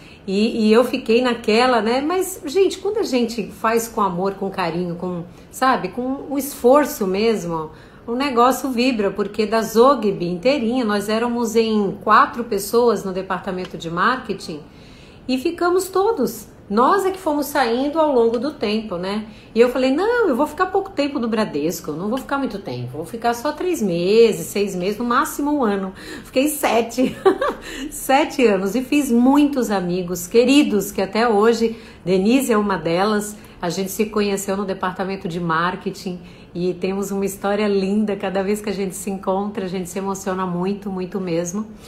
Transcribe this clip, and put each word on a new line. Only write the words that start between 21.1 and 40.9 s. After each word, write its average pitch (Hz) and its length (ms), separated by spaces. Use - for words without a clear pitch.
no 233 80
Bradesco, 180 640
eu 147 40
não 180 120
vou 240 100
ficar 277 200
muito 262 200
tempo, 123 360
vou 156 120
ficar 233 280
só 294 180
três 330 300
meses, 185 640
seis 202 260
meses, 185 240
no 240 60
máximo 285 480
um 294 120
ano. 196 300
Fiquei 269 240
sete, 233 680
<laughs> - 400
sete 277 560
anos 196 280
e 262 60
fiz 269 300
muitos 262 580
amigos 180 560
queridos, 233 640
que - 120
até 214 260
hoje, 220 500
Denise 220 500
é 214 40
uma 202 200
delas, 196 580
a 175 80
gente 185 220
se 220 140
conheceu 202 520
no 202 80
departamento 190 600
de 170 120
marketing 175 800
e 180 200
temos 196 380
uma 196 140
história 202 400
linda. 202 520
Cada 190 260
vez 208 160
que 208 100
a 196 40
gente 185 200
se - 160
encontra, 196 540
a 185 60
gente 180 200
se 196 80
emociona 190 480
muito, 196 460